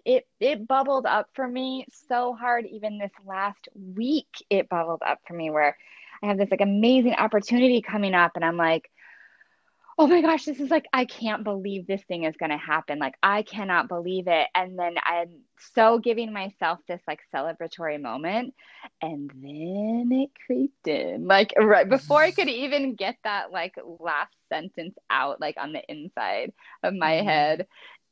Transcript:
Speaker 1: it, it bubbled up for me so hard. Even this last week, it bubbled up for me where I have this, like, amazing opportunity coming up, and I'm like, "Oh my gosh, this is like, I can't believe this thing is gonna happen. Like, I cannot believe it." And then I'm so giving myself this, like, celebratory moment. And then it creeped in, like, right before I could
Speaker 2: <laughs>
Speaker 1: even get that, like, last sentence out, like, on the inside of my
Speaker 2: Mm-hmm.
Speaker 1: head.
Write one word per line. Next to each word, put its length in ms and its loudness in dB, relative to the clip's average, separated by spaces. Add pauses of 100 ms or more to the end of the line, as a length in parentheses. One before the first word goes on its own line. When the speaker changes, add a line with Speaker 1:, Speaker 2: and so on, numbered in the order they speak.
Speaker 1:
it, 200 2 (140)
it 280 0
bubbled 380 2
up 280 0
for 140 -4
me 380 -6 (220)
so 260 0
hard. 320 -2
Even 320 -8
this 140 -8 (140)
last 500 -6
week, 540 -4 (200)
it 200 2
bubbled 360 -2
up 220 -2
for 60 -14
me 160 -6
where 280 2 (460)
I 40 -4
have 100 0
this, 120 2
like, 120 2
amazing 540 4
opportunity 680 4
coming 320 -2
up, 220 4
and 100 -2
I'm 120 0
like, 320 2 (1080)
"Oh 80 8
my 140 6
gosh, 240 2
this 160 -6
is 100 -2
like, 220 2
I 120 2
can't 380 -6
believe 420 -6
this 200 -4
thing 180 -6
is 140 -2
gonna 200 -4
happen. 420 -4
Like, 220 -4
I 220 2
cannot 460 -2
believe 380 -6
it." 280 4
And 240 -2
then 240 -2
I'm 380 -4 (340)
so 240 6
giving 340 -2
myself 540 -4
this, 200 -8
like, 120 -8 (160)
celebratory 680 -6
moment. 540 -6 (460)
And 280 -8
then 840 -6
it 180 0 (160)
creeped 420 -4
in, 400 -4
like, 300 4
right 300 8
before 360 4
I 80 4
could 180 0
Speaker 2:
<laughs> 160 -4
Speaker 1:
even 300 -2
get 300 -6
that, 260 -4
like, 240 -6 (240)
last 340 -4 (180)
sentence 460 -8 (120)
out, 320 0
like, 180 -6
on 140 -10
the 180 -10
inside 600 -6 (280)
of 140 -2
my 200 0
Speaker 2:
Mm-hmm. 120 0
Speaker 1:
head. 400 0 (440)